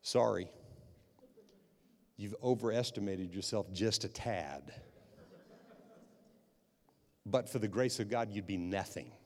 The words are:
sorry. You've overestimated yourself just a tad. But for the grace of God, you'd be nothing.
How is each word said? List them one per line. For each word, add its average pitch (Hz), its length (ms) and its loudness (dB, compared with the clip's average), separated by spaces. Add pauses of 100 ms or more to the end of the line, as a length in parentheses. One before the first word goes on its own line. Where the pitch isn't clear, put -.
sorry. 107 500 4 (1700)
You've 101 260 -8
overestimated 110 880 0
yourself 95 380 -2
just 107 320 2
a - 60 -4
tad. 73 640 -6 (2500)
But 113 220 2
for 131 120 0
the 107 80 2
grace 117 320 2
of 107 100 0
God, 117 220 0
you'd 101 160 -4
be 98 100 0
nothing. 90 540 -2 (140)